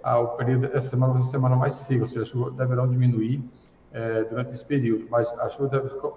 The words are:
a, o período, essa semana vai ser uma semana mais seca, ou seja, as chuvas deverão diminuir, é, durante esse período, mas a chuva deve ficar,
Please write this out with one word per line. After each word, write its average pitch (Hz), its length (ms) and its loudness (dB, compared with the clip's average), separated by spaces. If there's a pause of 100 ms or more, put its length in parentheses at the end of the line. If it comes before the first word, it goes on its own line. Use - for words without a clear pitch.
a, 120 160 2
o 117 120 2
período, 123 440 0
essa 139 160 -2
semana 127 240 2
vai 127 80 4
ser 123 60 2
uma - 60 -6
semana 127 220 2
mais 139 200 2
seca, 123 260 0
ou 110 60 0
seja, 113 140 -6
as 107 80 -4
chuvas 123 260 -4
deverão 127 320 0
diminuir, 127 600 2 (420)
é, 113 360 -2
durante 123 260 -4
esse - 120 -12
período, 117 460 0
mas 120 180 2 (120)
a 120 100 -2
chuva 139 200 -2
deve 135 200 -2
ficar, - 280 -6